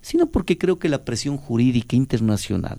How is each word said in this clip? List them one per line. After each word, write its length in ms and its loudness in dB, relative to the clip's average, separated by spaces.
sino 260 2
porque 320 0
creo 200 0
que 100 -2
la 160 -2
presión 340 -4
jurídica 580 2
internacional 840 0